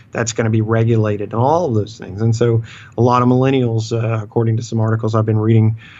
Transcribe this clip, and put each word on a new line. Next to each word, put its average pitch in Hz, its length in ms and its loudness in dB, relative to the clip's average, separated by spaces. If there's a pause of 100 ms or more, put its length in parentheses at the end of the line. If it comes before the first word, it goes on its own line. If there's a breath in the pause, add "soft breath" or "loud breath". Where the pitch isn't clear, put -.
(120)
that's 113 220 -4
gonna 113 160 -2
be 110 120 0
regulated 107 720 0
and 107 80 -2
all 156 280 2
of 123 80 -2
those - 240 -4
things. 95 220 -12
And 113 140 2
so 117 280 2 (340 loud breath)
a 113 40 -2
lot 123 200 4
of 123 60 2
millennials, 123 640 0
uh, 113 320 -2
according 113 340 -2
to 110 60 -6
some 113 160 -6
articles 110 340 -2
I've 110 140 2
been 110 100 2
reading, 110 400 2 (220 loud breath)